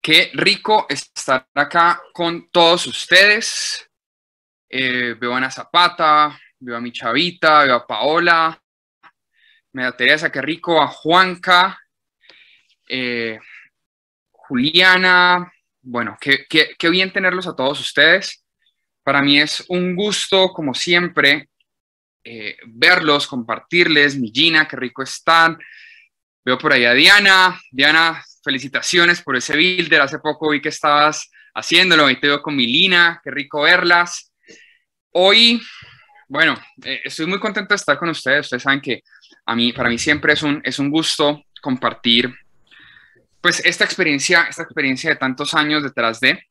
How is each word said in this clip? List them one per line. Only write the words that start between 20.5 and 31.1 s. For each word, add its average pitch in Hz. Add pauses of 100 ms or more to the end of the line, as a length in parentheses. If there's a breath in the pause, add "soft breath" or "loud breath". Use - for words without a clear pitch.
como 147
siempre, 160 (760)
eh, 110
verlos, 147
compartirles. 143
Mi 113
Gina, 156
qué 135
rico 127
están. 165 (840 loud breath)
Veo 127
por 151
ahí 123
a 120
Diana. 185 (120)
Diana, 156 (200)
felicitaciones 147
por 135
ese 135
builder. 165
Hace 143
poco 151
vi 143
que 151
estabas 147 (220 soft breath)